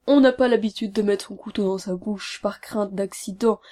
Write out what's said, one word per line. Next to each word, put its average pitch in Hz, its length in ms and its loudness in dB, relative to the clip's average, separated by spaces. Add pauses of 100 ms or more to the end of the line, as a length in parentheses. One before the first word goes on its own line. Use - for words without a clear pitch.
on 285 140 6
n'a 254 100 8
pas 254 160 2
l'habitude 220 460 0
de 220 80 0
mettre 202 260 0
son 202 80 -14
couteau 208 300 -4
dans 190 120 0
sa 185 180 -6
bouche 190 460 -8
par 202 200 -6
crainte 202 340 -4
d'accident, 196 640 -2 (120)